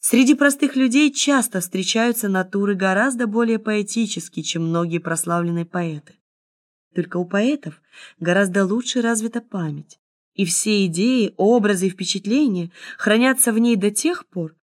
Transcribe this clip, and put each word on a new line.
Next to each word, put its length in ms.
Среди 340
простых 400
людей 380
часто 480
встречаются 680
натуры 460
гораздо 540
более 320
поэтические, 800
чем 240
многие 320
прославленные 680
поэты. 500
Только 220
у 60
поэтов 560
гораздо 480
лучше 360
развита 380
память, 600
и 100
все 420
идеи, 500
образы 500
и 40
впечатления 840
хранятся 560
в 80
ней 160
до 160
тех 340
пор 380